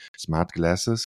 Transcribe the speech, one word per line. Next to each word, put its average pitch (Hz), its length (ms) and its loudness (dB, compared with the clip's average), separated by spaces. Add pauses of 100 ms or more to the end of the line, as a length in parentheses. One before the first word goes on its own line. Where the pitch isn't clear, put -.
(160)
Smart 82 360 -2
Glasses 92 600 0